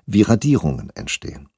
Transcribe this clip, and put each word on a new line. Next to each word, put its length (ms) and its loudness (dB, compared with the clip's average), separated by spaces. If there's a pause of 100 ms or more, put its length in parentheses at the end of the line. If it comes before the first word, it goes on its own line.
wie 180 4
Radierungen 720 0
entstehen. 520 -12 (100)